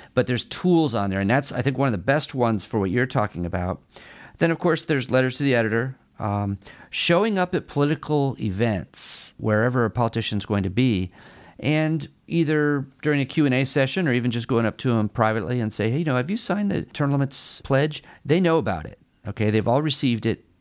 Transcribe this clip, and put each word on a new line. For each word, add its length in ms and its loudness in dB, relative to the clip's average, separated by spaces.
but 120 2
there's 180 -2
tools 500 2
on 160 0
there. 100 0
And 100 2
that's, 200 0
I 120 -4
think, 160 0
one 80 2
of 60 0
the 60 -2
best 360 0
ones 300 0
for 140 -2
what 120 0
you're 160 0
talking 400 -2
about. 340 -4
Then, 120 2
of 80 -2
course, 260 0
there's 260 -2
letters 280 2
to 60 -2
the 100 2
editor, 420 0
um, 400 -2
showing 480 2
up 160 -2
at 140 -4
political 720 0
events, 1000 -2
wherever 460 2
a 60 0
politician's 540 -2
going 200 0
to 60 -2
be, 420 0
and 480 0
either 580 0
during 180 0
a 40 0
Q 220 2
and 80 4
A 100 2
session 440 0
or 40 2
even 200 2
just 160 -4
going 180 2
up 120 -4
to 160 0
'em 160 0
privately 500 0
and 120 -2
say, 180 0
"Hey, 80 0
you 60 0
know, 120 0
have 140 -2
you 60 -2
signed 360 -2
the 100 -2
term 300 -2
limits 500 -4
pledge?" 400 0
They 160 2
know 180 4
about 260 -2
it, 140 -14
okay? 220 0
They've 180 2
all 140 4
received 440 0
it. 180 -2